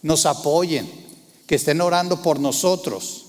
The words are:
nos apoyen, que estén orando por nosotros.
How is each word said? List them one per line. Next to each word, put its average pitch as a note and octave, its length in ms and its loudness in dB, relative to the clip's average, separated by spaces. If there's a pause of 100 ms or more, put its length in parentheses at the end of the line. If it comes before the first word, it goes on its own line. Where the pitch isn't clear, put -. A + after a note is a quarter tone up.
nos D#3 240 2
apoyen, D#3 600 0 (600)
que - 80 2
estén - 260 2
orando F3 400 0
por D3+ 180 2
nosotros. C#3 920 -2